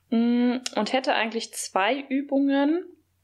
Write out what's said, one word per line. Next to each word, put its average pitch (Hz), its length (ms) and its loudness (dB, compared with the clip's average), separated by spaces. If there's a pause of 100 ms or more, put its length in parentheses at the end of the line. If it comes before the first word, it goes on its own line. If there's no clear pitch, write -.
(100)
Mm, 240 460 2 (200)
und 214 160 -2
hätte 262 220 0
eigentlich 226 380 -4
zwei 220 560 0
Übungen, 277 760 0 (400)